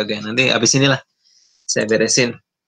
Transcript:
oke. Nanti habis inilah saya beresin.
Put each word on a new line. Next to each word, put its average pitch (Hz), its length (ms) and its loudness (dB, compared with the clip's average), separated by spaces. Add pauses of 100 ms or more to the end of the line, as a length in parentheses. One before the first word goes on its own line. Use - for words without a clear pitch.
oke. 107 160 -6
Nanti 117 320 0
habis 117 240 2
inilah 135 240 2 (640)
saya 110 240 -2
beresin. 113 480 0 (320)